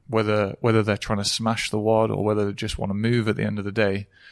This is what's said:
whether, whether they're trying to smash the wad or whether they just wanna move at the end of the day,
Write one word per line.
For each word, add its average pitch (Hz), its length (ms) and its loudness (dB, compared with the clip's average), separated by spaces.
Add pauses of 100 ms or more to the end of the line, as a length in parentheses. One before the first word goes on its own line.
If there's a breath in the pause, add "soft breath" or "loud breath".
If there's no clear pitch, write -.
whether, 107 520 0
whether 110 220 4
they're 104 140 0
trying 107 240 -4
to 101 40 -4
smash 110 460 -2
the 107 80 -2
wad 110 320 4
or 101 140 -2
whether 107 220 2
they 101 60 -2
just 104 240 -6
wanna 101 180 -4
move 113 340 2
at 104 80 0
the 104 80 -2
end 104 160 -2
of 98 40 -6
the 101 80 -6
day, 101 360 0 (240 soft breath)